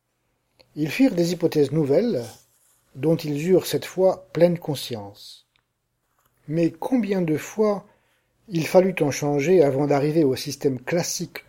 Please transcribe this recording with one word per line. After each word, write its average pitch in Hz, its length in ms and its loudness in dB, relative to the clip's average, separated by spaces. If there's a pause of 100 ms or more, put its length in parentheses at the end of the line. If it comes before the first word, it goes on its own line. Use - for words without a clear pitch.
(760)
Ils 151 140 -4
firent 247 260 2
des 175 160 0
hypothèses 165 400 0
nouvelles, 151 520 0 (680)
dont 151 220 0
ils 147 340 -4
eurent 175 160 4
cette 139 180 -4
fois - 480 0
pleine 170 240 4
conscience. 113 920 -10 (1000)
Mais 165 240 0
combien 202 520 -2
de 156 140 0
fois 208 480 -2 (640)
il 165 180 -4
fallut 185 340 4
en 143 100 0
changer 147 520 2
avant 143 260 2
d'arriver 151 340 2
au 131 140 2
système 135 440 -4
classique - 680 -6